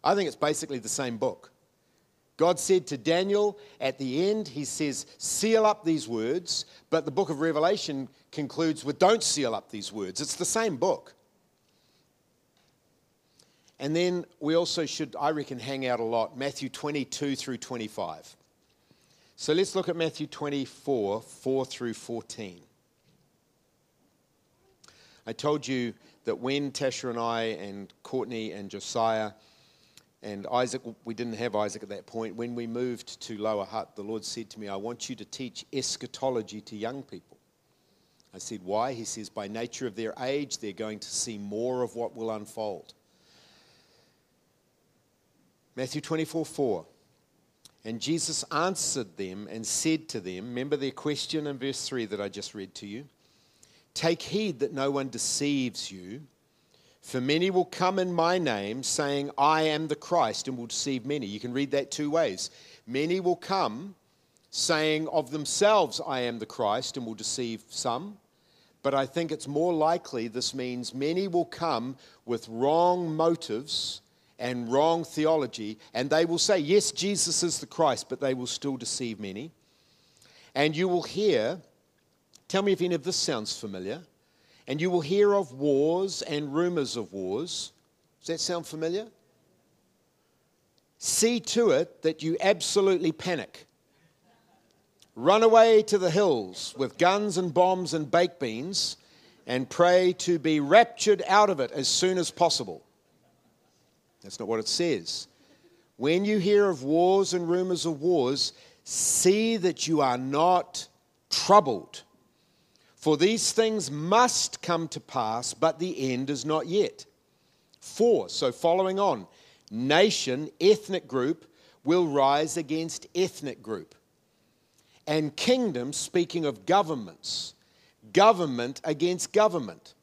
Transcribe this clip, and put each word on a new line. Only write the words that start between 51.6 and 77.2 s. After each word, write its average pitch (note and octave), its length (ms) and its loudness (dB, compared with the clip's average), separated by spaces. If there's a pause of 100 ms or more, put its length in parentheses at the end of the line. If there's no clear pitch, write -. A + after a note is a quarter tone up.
three B2 200 -4
that G2+ 120 -6
I G2+ 80 -4
just G2 280 -12
read F#2+ 200 -12
to G#2 120 -16
you, B2 200 -14 (840)
"Take E3+ 300 0
heed F#3+ 360 -4
that C#3+ 140 -2
no C#3 160 -2
one C#3 200 -2
deceives C3 840 -4
you, F#2+ 320 -14 (760)
for - 220 -6
many D#3+ 300 2
will F3+ 140 2
come F#3 340 0
in F#3 120 0
my E3+ 280 2
name, A#2 440 -2
saying, C#3+ 540 -2
'I D#3 240 4
am D#3 260 0
the D3+ 80 -2
Christ,' C#3+ 520 0
and C3 100 -6
will A#2+ 80 -8
deceive B2 400 -4
many." C#3 220 -4
You G2+ 120 -8
can B2 140 -8
read C#3 180 -2
that C#3 200 -2
two D3 180 -4
ways. C#3+ 400 -2 (380)
Many D#3 320 0
will F3 180 0
come F3 580 -4 (540)
saying D#3 600 0
of D3 200 0
themselves, D#3 760 2
"I C3 160 -2
am A#2+ 180 -2
the G#2+ 80 -6
Christ," A#2+ 500 -2
and B2 80 -6
will A2 80 -8
deceive A2+ 560 -6
some. D#3+ 480 -6 (640)
But C#3 140 0
I C3+ 100 2
think E3 260 -4
it's D3+ 160 -8
more D#3+ 260 0
likely D#3 540 0
this B2 280 -6
means B2 380 -6
many D#3+ 340 -2
will F3 180 0
come C3+ 520 -4 (280)
with A#2 240 -4
wrong D#3+ 640 2
motives D#3+ 840 -2 (380)
and A#2+ 320 -4
wrong D#3+ 320 4
theology, C#3+ 760 0 (160)
and C3+ 160 0
they D#3+ 120 6
will E3+ 140 0
say, F#3+ 220 4
"Yes, D#3+ 320 4
Jesus F3 500 0